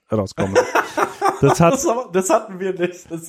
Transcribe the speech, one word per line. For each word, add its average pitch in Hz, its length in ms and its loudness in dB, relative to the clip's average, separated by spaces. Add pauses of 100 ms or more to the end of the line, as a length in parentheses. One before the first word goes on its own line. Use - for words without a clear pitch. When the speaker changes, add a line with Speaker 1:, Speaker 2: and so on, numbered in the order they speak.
(100)
Speaker 1:
rausgekommen. 98 520 -2
Speaker 2:
<laughs> 494 40 -4 (760)
Speaker 1:
Das - 200 4
hat 170 140 6
Speaker 2:
Das 160 140 -2
aber, 247 240 -2
das 185 180 0
hatten 214 300 0
wir 190 120 -2
nicht. 175 380 -6
Das 165 180 -10